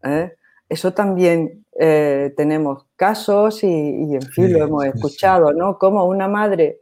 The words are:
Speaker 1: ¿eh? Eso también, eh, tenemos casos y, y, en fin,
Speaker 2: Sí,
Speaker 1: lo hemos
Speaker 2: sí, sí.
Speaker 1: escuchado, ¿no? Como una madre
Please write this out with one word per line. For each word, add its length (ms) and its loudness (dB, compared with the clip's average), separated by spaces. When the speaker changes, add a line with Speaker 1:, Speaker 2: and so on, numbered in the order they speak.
Speaker 1:
¿eh? 300 -4
Eso 240 -4
también, 720 0
eh, 580 2
tenemos 500 -2
casos 680 0
y, 60 2
y, 480 -2
en 60 -6
fin, 240 0
Speaker 2:
Sí, 60 2
Speaker 1:
lo 120 4
hemos 180 -2
Speaker 2:
sí, 80 -2
sí. 60 -6
Speaker 1:
escuchado, 560 2
¿no? 260 -2
Como 280 2
una 200 -2
madre 560 0